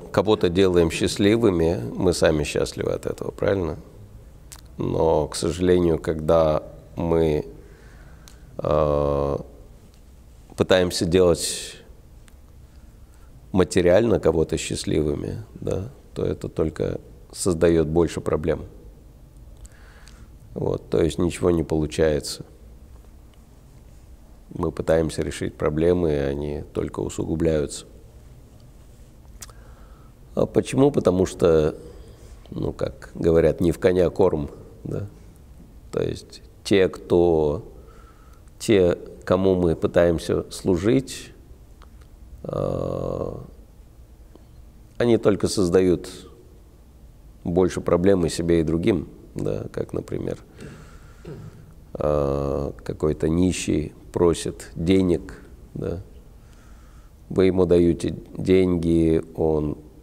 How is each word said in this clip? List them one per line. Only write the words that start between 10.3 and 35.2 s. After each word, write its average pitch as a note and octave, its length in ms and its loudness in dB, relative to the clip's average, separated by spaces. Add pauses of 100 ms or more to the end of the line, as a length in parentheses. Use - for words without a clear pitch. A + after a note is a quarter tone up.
пытаемся F#2 480 2
делать F2 680 0 (1800)
материально F#2 680 4
кого-то D#2+ 380 0
счастливыми, D#2 840 -4 (100)
да, G2+ 380 -6 (220)
то - 120 -6
это F2 240 -6
только - 500 -4 (320)
создает E2+ 560 2
больше D#2+ 320 0
проблем. D#2 460 -4 (1900)
Вот, - 340 -6
то - 120 0
есть D#2+ 180 -2
ничего F2 320 0
не E2 120 0
получается. D#2 840 -2 (2000)
Мы E2 220 -4
пытаемся D#2+ 500 0
решить - 340 -6
проблемы, D#2+ 560 0
и D2 60 0
они C#2+ 460 -4 (100)
только D#2+ 260 -6
усугубляются. D#2+ 880 -2 (2500)
А - 100 0
почему? C3 460 2
Потому F#2 340 2
что, D#2+ 500 2 (760)
ну, - 240 -6
как - 400 -8
говорят, E2 480 2
не E2+ 100 2
в D#2 80 -4
коня F2+ 300 2
корм, D#2+ 400 0 (340)
да. G#2 240 -8 (840)